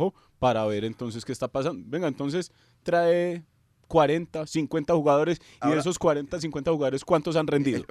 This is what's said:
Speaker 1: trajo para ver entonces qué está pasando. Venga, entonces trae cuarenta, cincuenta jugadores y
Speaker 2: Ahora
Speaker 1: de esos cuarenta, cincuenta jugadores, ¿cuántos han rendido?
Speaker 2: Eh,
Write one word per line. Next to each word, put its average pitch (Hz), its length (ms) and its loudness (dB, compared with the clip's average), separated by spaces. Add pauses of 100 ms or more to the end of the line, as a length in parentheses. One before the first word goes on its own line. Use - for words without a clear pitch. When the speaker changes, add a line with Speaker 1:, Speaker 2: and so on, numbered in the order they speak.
(100)
Speaker 1:
trajo - 40 -10 (240)
para 113 260 0
ver 107 200 -2
entonces 113 400 -10
qué - 80 -8
está 123 160 -6
pasando. 135 380 -4
Venga, 156 220 -4
entonces 143 420 -6 (320)
trae 170 640 2 (440)
cuarenta, 156 580 2
cincuenta 160 480 -2
jugadores 151 460 4
y - 40 -20 (160)
Speaker 2:
Ahora 143 140 2
Speaker 1:
de 151 60 2
esos 170 180 -2
cuarenta, 147 420 0
cincuenta 151 300 -4
jugadores, 139 340 -2
¿cuántos 160 320 0
han 156 100 0
rendido? 143 340 0
Speaker 2:
Eh, - 100 -10